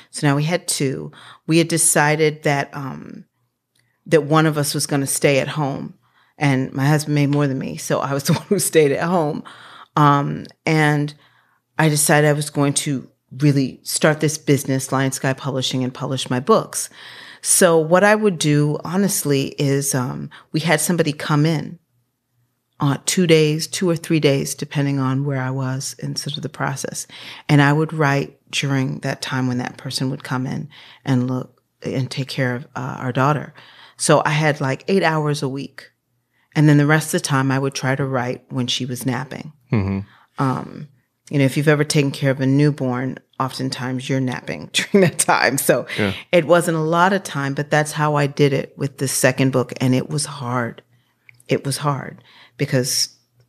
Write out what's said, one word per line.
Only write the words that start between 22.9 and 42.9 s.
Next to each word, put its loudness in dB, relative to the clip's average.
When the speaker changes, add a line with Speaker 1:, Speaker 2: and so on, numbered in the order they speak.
Speaker 1:
two 2
days, 4
two -4
or 2
three 0
days, 0
depending -2
on 0
where -4
I -4
was -6
in -8
sort -8
of -10
the -8
process. -6
And 6
I 6
would 0
write -2
during -2
that -6
time -4
when -2
that -8
person -6
would -8
come -4
in -8
and 2
look -6
and -4
take -8
care -2
of, -10
uh, -8
our -6
daughter. 0
So 4
I 2
had, 2
like, -4
eight 2
hours 0
a -2
week. -12
And 6
then 8
the 4
rest 2
of -2
the -8
time 0
I 0
would -2
try -2
to -4
write -4
when -4
she -4
was -8
napping. -6
Speaker 2:
Mm-hmm. 0
Speaker 1:
Um, -6
you 0
know, 6
if 0
you've 2
ever 4
taken 2
care -2
of -2
a 0
newborn, 2